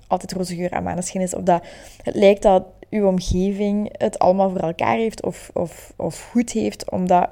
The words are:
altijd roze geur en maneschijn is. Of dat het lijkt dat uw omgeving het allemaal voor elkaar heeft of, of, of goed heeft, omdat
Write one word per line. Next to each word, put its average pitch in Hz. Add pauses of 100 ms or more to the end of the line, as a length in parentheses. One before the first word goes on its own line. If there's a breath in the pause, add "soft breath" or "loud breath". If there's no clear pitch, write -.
altijd 185
roze 180
geur 175
en -
maneschijn 180
is. 180
Of -
dat 175 (380 loud breath)
het -
lijkt 202
dat 185 (260)
uw 208
omgeving 196 (100)
het 214
allemaal 190
voor 185
elkaar 170
heeft 226
of, -
of, -
of -
goed 240
heeft, 208
omdat 185